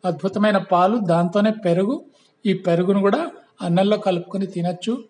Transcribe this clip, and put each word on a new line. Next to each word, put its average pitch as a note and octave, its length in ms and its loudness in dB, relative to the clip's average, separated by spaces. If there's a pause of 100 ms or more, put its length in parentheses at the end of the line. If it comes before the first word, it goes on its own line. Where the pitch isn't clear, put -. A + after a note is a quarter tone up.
అద్భుతమైన G3 520 0
పాలు. F#3+ 400 2
దాంతోనే F3+ 540 2
పెరుగు. G3 540 -2 (400)
ఈ G3 80 2
పెరుగును F3+ 460 0
కూడా A#3+ 320 0 (300)
అన్నంలో F#3+ 360 2
కలుపుకొని F#3+ 480 -4
తినచ్చు. F3+ 640 -6